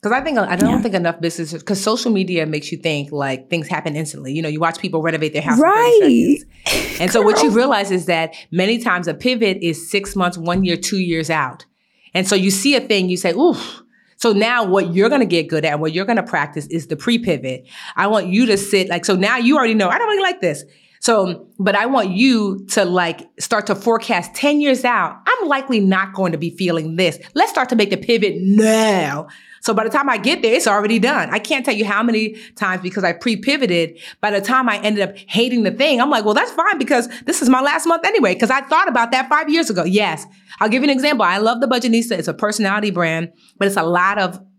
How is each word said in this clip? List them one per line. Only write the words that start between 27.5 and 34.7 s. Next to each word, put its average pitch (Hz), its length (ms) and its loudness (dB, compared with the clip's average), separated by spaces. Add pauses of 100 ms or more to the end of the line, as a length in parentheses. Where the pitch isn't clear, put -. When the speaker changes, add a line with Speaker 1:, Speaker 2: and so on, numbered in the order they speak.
Speaker 1:
start 262 180 -2
to 247 60 0
make 202 140 2
the - 80 -2
pivot 202 420 0
now." 202 880 2 (320)
So 226 140 -2
by 220 120 0
the 226 40 -2
time 285 200 0
I 233 80 0
get 269 240 0
there, 220 120 2
it's 240 140 2
already 208 320 2
done. 226 320 0
I 208 80 -2
can't 262 240 -4
tell 254 100 -2
you 214 120 -2
how 202 180 0
many 220 320 -2 (220)
times, 185 240 -4
because 185 240 -4
I 170 80 0
pre-pivoted, 214 840 -2 (220)
by 208 100 -2
the 202 120 -2
time 247 260 0
I 208 120 0